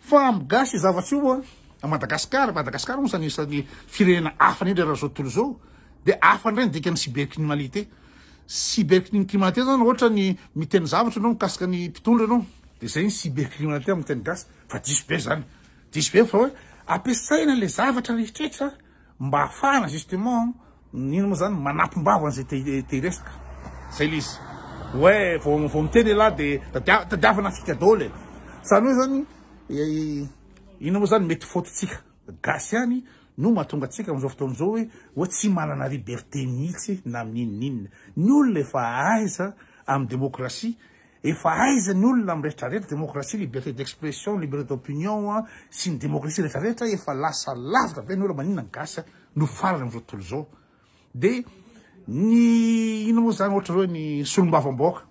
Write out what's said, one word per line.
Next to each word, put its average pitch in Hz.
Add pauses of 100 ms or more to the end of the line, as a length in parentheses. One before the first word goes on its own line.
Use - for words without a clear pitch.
Fa 277
amin'ny 196
gasy 247
zavatra 180
io 285
a, 262 (420)
a 143
Madagasikara, 156
Madagasikara 151
moa 269
zany 165
isan'ny 147 (220)
firenena 175
hafa -
indrindra 180
raha 135
zao 147
tontolo 135
zao, 240 (460)
de 190
hafa 214
indray 226
ny 175
dikan'ny 170
cybercriminalité. 147 (580)
Cybercriminalité 190
zany 269
ohatra 240
ny 190 (180)
miteny 160
zavatra 214
ianao 233
mikasika 190
ny 175
mpitondra 226
ianao, 226 (360)
de 120
zay 156
ny -
cybercriminalité 143
amin'ny 170
teny 127
gasy. 170 (220)
Fa -
diso -
be -
zany, 151 (460)
diso 151
be 220
fa 208
hoe 277 (380)
ampiasaina 269
le 214
zavatra 247
rehetrarehetra 277 (480)
mba 139
ahafahana 269
justement, 226 (380)
ino 143
moa 196
zany, 196
manampom-bava 165
an'izay 131
te, 135
te 143
resaka. - (640)
Zay 147
le 156
izy. - (600)
Hoe 180
vao, 151
vao 156
miteny 214
lahy 214
de 147 (240)
tadia-, 185
tadiavana 196
antsika -
daholo 180
e. 95 (540)
Zany 214
hoe 262
zany, 269 (480)
i-, 151 (540)
ino 180
moa 208
zany 196
mety 160
faute-tsika - (400)
gasy 151
ihany 247 (340)
no 185
mahatonga 147
antsika 196
amin'izao 135
fotoana 131
izao 180
hoe, 226 (260)
hoe 160
tsy 208
manana 147
liberté 127
mihitsy 170
na 120
amin'inon'inona. 113 (280)
Ny 190
olona 254
efa 135 (320)
aiza 202 (320)
amin'ny 135
démocratie, 131 (460)
efa 160 (160)
aiza 214
ny 190
olona 240
amin'ny 151
rehetrarehetra, 143
démocratie, 151
liberté 135
d'expression, 147
liberté 143
d'opinion, 180
a, 226 (260)
sy -
ny 143
démocratie 147
rehetrarehetra, 208
efa 190
lasa 143
lavitra 151
be 185
ny 190
olona 170
maninona 170
ny 101
gasy, -
a, - (300)
no 151
farany 170
amin'izao 117
tontolo 101
izao. 131 (680)
De 220 (640)
ny, 226
ino 233
moa 226
zany 196
ohatra 196
hoe 190
ny 151
solombavam-bahoaka 156